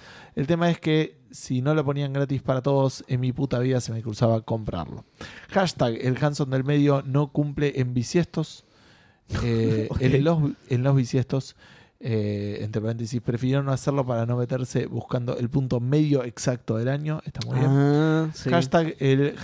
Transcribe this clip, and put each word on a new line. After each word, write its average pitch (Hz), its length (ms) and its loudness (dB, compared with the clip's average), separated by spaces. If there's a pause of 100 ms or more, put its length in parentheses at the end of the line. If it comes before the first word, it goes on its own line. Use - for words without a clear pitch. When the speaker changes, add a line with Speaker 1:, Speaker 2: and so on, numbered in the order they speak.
(340)
Speaker 1:
El 143 140 -2
tema 170 240 2
es 160 80 -2
que 156 380 0 (140)
si - 300 -4
no 147 140 2
lo 156 80 2
ponían 139 300 -2
gratis 139 280 -2
para 131 220 0
todos, 135 460 2
en 127 100 0
mi 127 140 0
puta 131 260 -2
vida 127 220 0
se 117 100 -6
me 113 100 -6
cruzaba 113 420 2
comprarlo. 104 600 -6 (460)
Hashtag 147 500 0
el 127 240 0
Hanson 147 280 0
del 131 120 0
medio 143 420 4
no 139 280 0
cumple 143 480 0
en 123 120 -2
bisiestos." 156 680 -2 (800)
Eh, 113 440 2
Speaker 2:
<laughs> - 40 -6
Ok. - 100 -2
Speaker 1:
en 135 220 4
los, 156 280 2 (180)
en 123 140 0
los 139 120 4
bisiestos, 131 640 0 (440)
eh, 104 600 -2
entre 107 200 -4
paréntesis, 113 380 -4
prefirió 127 420 0
no 139 120 -2
hacerlo 139 320 0
para 117 200 0
no 120 120 0
meterse 123 480 -2
buscando 120 520 -4
el 120 120 -2
punto 127 320 0
medio 143 420 2
exacto 120 540 -4
del 117 100 -2
año. 151 380 -4
Está 113 200 -8
muy 127 140 -2
bien. 135 100 4
Speaker 2:
Ah, 151 640 4
sí. - 160 -6
Speaker 1:
Hashtag 165 500 2
el 139 440 2